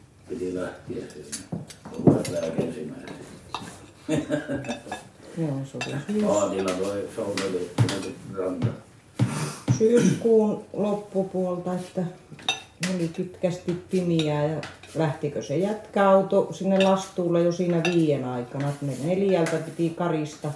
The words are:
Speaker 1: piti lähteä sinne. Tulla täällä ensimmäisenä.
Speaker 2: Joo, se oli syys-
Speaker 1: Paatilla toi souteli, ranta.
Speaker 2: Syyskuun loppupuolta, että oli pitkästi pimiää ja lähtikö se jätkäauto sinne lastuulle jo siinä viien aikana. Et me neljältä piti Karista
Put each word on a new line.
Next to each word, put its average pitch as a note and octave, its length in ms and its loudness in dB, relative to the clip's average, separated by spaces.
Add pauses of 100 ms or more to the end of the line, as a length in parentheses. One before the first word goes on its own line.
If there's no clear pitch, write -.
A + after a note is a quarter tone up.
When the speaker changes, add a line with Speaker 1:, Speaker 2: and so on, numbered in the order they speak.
(300)
Speaker 1:
piti F2+ 260 -4
lähteä - 480 -8 (100)
sinne. - 520 -12 (380)
Tulla - 160 8 (120)
täällä - 160 -2
ensimmäisenä. - 640 -6 (2250)
Speaker 2:
Joo, D#3+ 120 0 (140)
se C3+ 140 -10
oli B2+ 180 -6 (120)
syys- G#3 160 0
Speaker 1:
Paatilla F#2+ 480 2
toi F#2+ 440 -4
souteli, F#2+ 560 -4 (680)
ranta. F#2 300 -2 (1080)
Speaker 2:
Syyskuun A3 880 6 (100)
loppupuolta, F#3 1000 -2
että F3+ 300 -4 (920)
oli E3+ 120 0 (100)
pitkästi F3+ 720 -4
pimiää D#3+ 540 2
ja D#3 160 -2 (340)
lähtikö D3 460 -2
se - 160 -2
jätkäauto G3 960 4
sinne F#3+ 320 2
lastuulle F3+ 580 2
jo F3 100 4
siinä E3+ 300 2 (120)
viien D3 320 4
aikana. B2+ 440 -4
Et C#3+ 120 -6
me C#3+ 120 -2 (100)
neljältä F3+ 540 2
piti D#3+ 320 -2
Karista D#3 680 -4